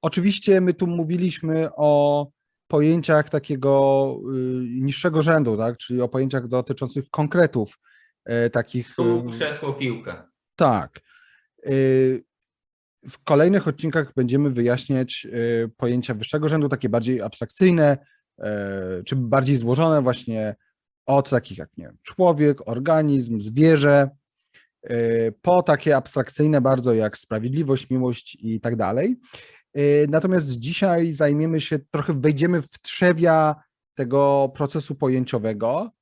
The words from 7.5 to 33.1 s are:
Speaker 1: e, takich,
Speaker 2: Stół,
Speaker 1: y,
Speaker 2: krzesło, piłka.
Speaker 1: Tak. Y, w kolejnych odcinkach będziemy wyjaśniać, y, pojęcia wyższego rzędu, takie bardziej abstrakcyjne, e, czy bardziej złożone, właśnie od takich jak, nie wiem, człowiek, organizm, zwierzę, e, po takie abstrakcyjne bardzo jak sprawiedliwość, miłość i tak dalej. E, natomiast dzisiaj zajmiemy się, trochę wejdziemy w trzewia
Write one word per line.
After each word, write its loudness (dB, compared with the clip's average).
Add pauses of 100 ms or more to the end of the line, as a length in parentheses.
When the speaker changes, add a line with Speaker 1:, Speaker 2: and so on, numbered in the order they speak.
Speaker 1:
e, 0
takich, -4
Speaker 2:
Stół, -2
Speaker 1:
y, -12
Speaker 2:
krzesło, -6
piłka. -8 (240)
Speaker 1:
Tak. 0 (680)
Y, 2 (840)
w -20
kolejnych 2
odcinkach -4
będziemy 0
wyjaśniać, -2
y, -2
pojęcia -2
wyższego -4
rzędu, 0
takie -4
bardziej -2
abstrakcyjne, 2 (420)
e, -6
czy -6
bardziej 0
złożone, 0
właśnie -4 (500)
od 0
takich -4
jak, -14
nie -16
wiem, -20
człowiek, 2
organizm, 0
zwierzę, 4 (720)
e, 0
po 2
takie 2
abstrakcyjne 0
bardzo 2
jak 0
sprawiedliwość, -4
miłość -4
i -6
tak -4
dalej. -2 (580)
E, -4 (260)
natomiast 0
dzisiaj 0
zajmiemy 0
się, -4 (120)
trochę -2
wejdziemy 2
w -16
trzewia 2 (400)